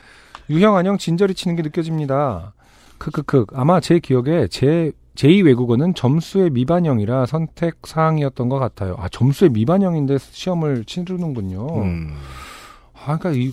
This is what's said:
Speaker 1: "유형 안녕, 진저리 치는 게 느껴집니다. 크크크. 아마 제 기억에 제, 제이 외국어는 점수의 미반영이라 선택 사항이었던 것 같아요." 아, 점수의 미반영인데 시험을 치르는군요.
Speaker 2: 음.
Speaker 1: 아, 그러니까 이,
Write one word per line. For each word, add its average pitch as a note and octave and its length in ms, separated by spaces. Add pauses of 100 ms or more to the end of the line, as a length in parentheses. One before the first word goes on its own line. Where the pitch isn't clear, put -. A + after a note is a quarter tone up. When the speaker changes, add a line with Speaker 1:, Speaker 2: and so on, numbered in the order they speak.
(500)
Speaker 1:
"유형 G3 260
안녕, F#3 220
진저리 F#3 360
치는 E3+ 220
게 E3+ 60
느껴집니다. D3 920 (460)
크크크. C#3 560
아마 D#3 260
제 E3+ 180
기억에 C3 500
제, D#3 440 (220)
제이 F#3 280
외국어는 B2+ 520
점수의 E3 560
미반영이라 C3 760
선택 E3 500 (100)
사항이었던 D3+ 640
것 C3+ 100
같아요." G2+ 400
아, F2 100
점수의 C#3+ 440
미반영인데 D3 680
시험을 D3+ 640
치르는군요. B2 1000
Speaker 2:
음. E2 340 (800)
Speaker 1:
아, D3 240
그러니까 F3+ 120 (100)
이, B2+ 120